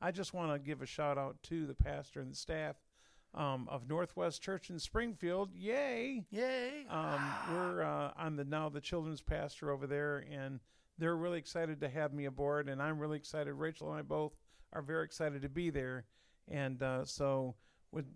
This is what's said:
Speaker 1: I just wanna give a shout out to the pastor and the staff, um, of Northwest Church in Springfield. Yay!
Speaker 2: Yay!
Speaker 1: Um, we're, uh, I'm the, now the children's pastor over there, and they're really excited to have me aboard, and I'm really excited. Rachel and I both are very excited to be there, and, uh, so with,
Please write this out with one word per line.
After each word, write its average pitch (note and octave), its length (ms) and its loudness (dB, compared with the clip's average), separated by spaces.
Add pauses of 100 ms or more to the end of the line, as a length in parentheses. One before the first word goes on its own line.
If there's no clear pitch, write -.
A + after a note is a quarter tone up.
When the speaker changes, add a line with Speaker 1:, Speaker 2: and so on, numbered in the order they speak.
Speaker 1:
I F3+ 100 2
just F#3 220 -2
wanna D#3+ 260 2
give C#3 220 -4
a C3 40 -6
shout C#3+ 320 2
out C#3 260 -2
to E3 220 0
the C3+ 100 -4
pastor C#3+ 460 2
and C3 100 -6
the C#3 40 -10
staff, D#3 420 -4 (560)
um, C3+ 360 0
of B2+ 200 -4
Northwest E3+ 520 0
Church - 280 -4
in F3 100 -4
Springfield. G3 760 0
Yay! A#3+ 800 0
Speaker 2:
Yay! B3+ 580 0
Speaker 1:
Um, D#3 320 0 (300)
we're, F3+ 320 2
uh, D3 320 0
I'm D#3 220 -2
the, C#3+ 80 0
now D3+ 240 2
the C#3+ 120 -4
children's D#3+ 400 -2
pastor - 500 0
over C#3 160 0
there, C#3+ 320 2 (120)
and C3+ 300 -4 (360)
they're E3 200 4
really F3 200 2
excited D#3+ 440 0
to D3 80 2
have D3 240 2
me C#3+ 120 0
aboard, C#3+ 440 2
and C3+ 120 0
I'm D#3 160 2
really D3+ 200 0
excited. D3 360 -2
Rachel D#3 380 -2
and D3+ 80 -2
I - 40 -4
both D3+ 280 2 (400)
are - 100 -2
very D#3+ 220 0
excited D3+ 380 0
to C#3+ 80 -2
be E3 200 2
there, B2+ 360 -2 (420)
and, C3+ 340 0
uh, C3 240 2
so C3+ 500 2 (360)
with, D3 140 -2 (100)